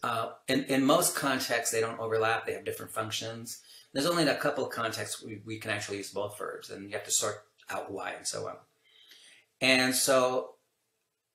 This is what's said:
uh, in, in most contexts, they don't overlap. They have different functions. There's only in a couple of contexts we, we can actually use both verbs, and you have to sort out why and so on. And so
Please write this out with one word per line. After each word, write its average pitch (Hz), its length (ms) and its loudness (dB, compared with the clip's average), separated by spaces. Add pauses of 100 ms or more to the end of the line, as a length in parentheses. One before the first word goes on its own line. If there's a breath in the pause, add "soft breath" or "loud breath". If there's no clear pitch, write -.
uh, 117 260 0 (180)
in, 131 180 2
in 135 200 4
most 160 300 6
contexts, 131 580 0
they 113 80 4
don't 113 180 -2
overlap. 113 460 2
They - 80 -2
have - 120 -8
different 107 280 -6
functions. 113 680 -6 (320 loud breath)
There's 139 120 2
only 170 180 4
in 143 60 6
a 131 60 2
couple 135 300 0
of - 60 -8
contexts 110 520 -4
we, 110 220 -10
we 110 120 -8
can 110 140 -6
actually 101 260 -4
use 98 140 -8
both 101 260 -6
verbs, - 320 -10
and 98 200 -12
you - 60 -10
have 101 100 -8
to - 60 -6
sort 107 240 2 (340)
out - 220 -6
why 95 200 -4
and - 140 -10
so - 220 -4
on. - 80 -8 (1040 loud breath)
And 127 340 6
so 131 580 4 (840)